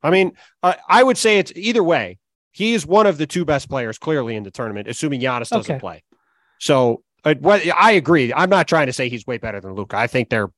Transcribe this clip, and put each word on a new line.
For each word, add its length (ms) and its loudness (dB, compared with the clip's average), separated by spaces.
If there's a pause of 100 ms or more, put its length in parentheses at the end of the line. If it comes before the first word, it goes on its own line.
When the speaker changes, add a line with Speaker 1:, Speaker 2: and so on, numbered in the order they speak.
Speaker 1:
I 80 2
mean, 220 4 (300)
I, 140 2 (120)
I 140 6
would 140 4
say 220 2
it's 160 -2
either 300 0
way. 340 -2 (320)
He 240 -2
is 100 -2
one 220 4
of 100 2
the 100 -4
two 180 -4
best 240 -2
players 280 -6
clearly 380 -4
in 80 -8
the 80 -14
tournament, 380 -10
assuming 320 -6
Giannis 300 -4
doesn't 260 -4
Speaker 2:
Okay. 40 -12
Speaker 1:
play. 220 -14 (560)
So, 440 2 (220)
uh, 160 2
what, 220 4 (120)
I 180 6
agree. 400 2
I'm 180 0
not 160 4
trying 200 2
to 60 -6
say 160 -4
he's 180 -10
way 120 -8
better 220 -10
than 140 -14
Luka. 220 -8
I 100 0
think 240 -2
they're 280 -2